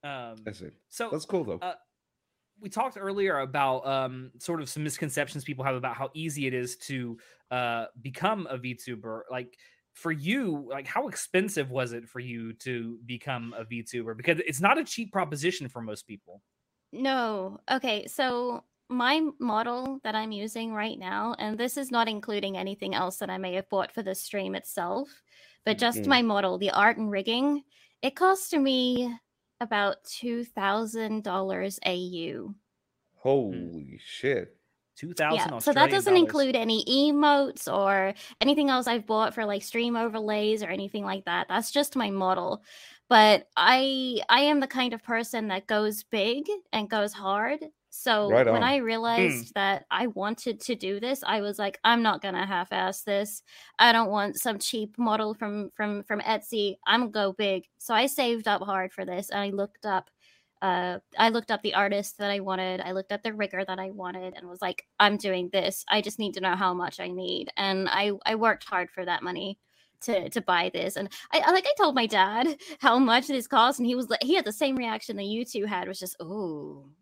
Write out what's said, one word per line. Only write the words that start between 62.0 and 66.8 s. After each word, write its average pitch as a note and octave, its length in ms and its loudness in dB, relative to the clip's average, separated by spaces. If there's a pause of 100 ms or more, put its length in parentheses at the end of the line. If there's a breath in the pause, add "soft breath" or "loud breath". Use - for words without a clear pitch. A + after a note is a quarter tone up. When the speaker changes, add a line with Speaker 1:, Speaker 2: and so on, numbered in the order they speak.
Speaker 3:
that G3+ 120 -2
I G3+ 100 -2
wanted. F#3 420 -2
I F3+ 100 -6
looked F#3+ 200 -6
up G#3 100 -6
the A3 100 -4
rigger G3 320 -4
that F#3+ 140 -6
I F#3+ 140 -8
wanted F#3 440 -10
and F3 100 -16
was F3+ 140 -14
like, F#3 260 -6 (140)
"I'm G#3 160 8
doing F#3 340 0
this. F#3+ 380 0
I G#3 140 4
just G#3+ 160 -8
need G3+ 160 -2
to F#3+ 80 -6
know F#3 140 2
how F#3 180 2
much F3 260 -6